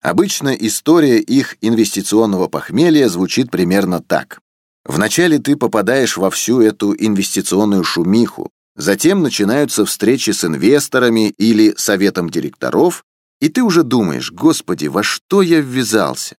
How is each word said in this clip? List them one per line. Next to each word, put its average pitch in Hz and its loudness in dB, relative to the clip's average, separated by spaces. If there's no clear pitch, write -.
Обычно 160 -2
история 131 2
их 123 -2
инвестиционного 104 0
похмелья 131 0
звучит 90 -2
примерно 90 0
так. - -6
Вначале 175 0
ты 143 0
попадаешь 117 0
во 95 0
всю 120 0
эту 104 2
инвестиционную 98 0
шумиху, 95 -2
затем 98 0
начинаются 117 0
встречи 120 -2
с - -4
инвесторами 113 2
или 107 2
советом 92 -2
директоров, 82 -2
и 143 -2
ты 254 0
уже 170 2
думаешь: 104 -2
"Господи, 87 -2
во 82 -2
что - -2
я 165 2
ввязался?" 107 -2